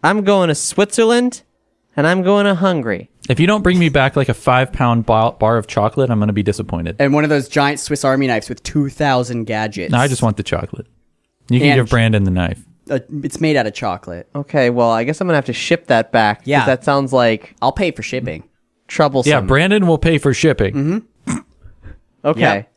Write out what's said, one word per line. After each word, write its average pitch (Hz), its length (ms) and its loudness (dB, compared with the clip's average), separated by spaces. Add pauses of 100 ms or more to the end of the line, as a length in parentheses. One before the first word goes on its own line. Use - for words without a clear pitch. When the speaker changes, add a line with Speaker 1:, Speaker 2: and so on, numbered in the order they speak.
Speaker 1:
I'm 202 220 0
going 190 240 2
to 147 60 0
Switzerland, 233 880 0 (520)
and 147 120 0
I'm 185 140 0
going 202 240 2
to 196 100 2
Hungary. 151 540 -2 (200)
Speaker 2:
If 127 100 0
you 170 80 4
don't 208 140 2
bring 180 180 2
me 170 100 4
back, 135 280 2
like, 139 120 0
a 120 40 0
five-pound 123 720 0
ba-, 113 340 2
bar 113 180 2
of 110 100 -4
chocolate, 117 420 0
I'm 110 100 0
gonna 104 140 0
be 101 100 0
disappointed. 90 560 -4
Speaker 3:
And 139 140 2
one 151 100 2
of 151 60 0
those 147 180 0
giant 143 320 -2
Swiss - 240 -6
Army 135 240 0
knives 113 220 -4
with 120 140 -10
two 143 260 -2
thousand 123 560 -2
gadgets. 110 460 -6
Speaker 2:
No, 123 80 2
I 139 100 2
just 127 120 -2
want 110 160 0
the 101 60 -6
chocolate. - 440 -8 (600)
You 123 100 2
can 143 100 4
Speaker 3:
And 139 100 4
Speaker 2:
give 113 100 -2
Brandon 113 360 2
the 92 60 2
knife. 90 300 -2 (280)
Speaker 3:
uh, 139 100 -2 (240)
it's 143 160 -8
made 156 160 0
out 117 120 0
of 101 60 -8
chocolate. 90 640 -8
Speaker 1:
Okay, 143 340 0
well, 120 220 2
I 113 140 0
guess 151 160 -4
I'm 185 60 -2
gonna 165 100 2
have 139 80 -2
to 123 80 -6
ship - 340 -2
that 113 240 0
back, 107 280 2
'cause - 80 -14
Speaker 3:
Yeah. 135 180 2
Speaker 1:
that 131 180 0
sounds 139 300 0
like 117 480 0
Speaker 3:
I'll 127 100 2
pay 165 200 -2
for - 120 -12
shipping. 127 400 -8 (440)
Speaker 1:
troublesome. 139 420 0
Speaker 2:
Yeah, 143 120 4
Brandon 180 460 2
will 160 120 2
pay 165 180 2
for 139 160 2
shipping. 110 400 0
Speaker 3:
Mm-hmm. 156 640 -6 (880)
Speaker 1:
Okay. 156 160 0
Speaker 3:
Yep. 104 240 0 (120)